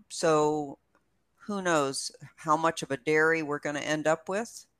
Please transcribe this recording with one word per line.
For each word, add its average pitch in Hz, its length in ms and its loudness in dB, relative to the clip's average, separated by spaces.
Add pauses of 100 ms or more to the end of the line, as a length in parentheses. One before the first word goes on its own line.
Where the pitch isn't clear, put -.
so 151 680 0 (580)
who 202 260 -8
knows 147 500 0 (240)
how 156 220 2
much 165 260 0
of - 80 -8
a 135 60 -2
dairy 156 460 2
we're 147 160 -4
gonna 147 200 -6
end 151 280 -2
up 160 220 0
with. 208 360 -6 (140)